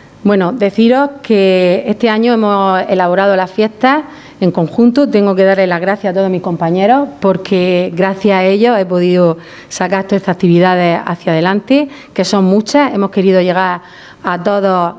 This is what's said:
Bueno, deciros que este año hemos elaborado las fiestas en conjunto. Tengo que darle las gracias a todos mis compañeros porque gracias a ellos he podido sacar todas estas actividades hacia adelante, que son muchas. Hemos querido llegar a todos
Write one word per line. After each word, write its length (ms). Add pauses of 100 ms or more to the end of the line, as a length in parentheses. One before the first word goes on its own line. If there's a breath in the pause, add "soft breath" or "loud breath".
(240 loud breath)
Bueno, 300
deciros 580 (100)
que 640
este 240
año 240
hemos 560
elaborado 460
las 160
fiestas 540 (360 loud breath)
en 80
conjunto. 580
Tengo 280
que 80
darle 240
las 140
gracias 300
a 40
todos 160
mis 100
compañeros 680 (100)
porque 760
gracias 440
a 40
ellos 360
he 80
podido 500 (320 loud breath)
sacar 360
todas 180
estas 100
actividades 720
hacia 280
adelante, 560 (220 loud breath)
que 140
son 200
muchas. 460
Hemos 200
querido 280
llegar 420 (420 loud breath)
a 180
todos 580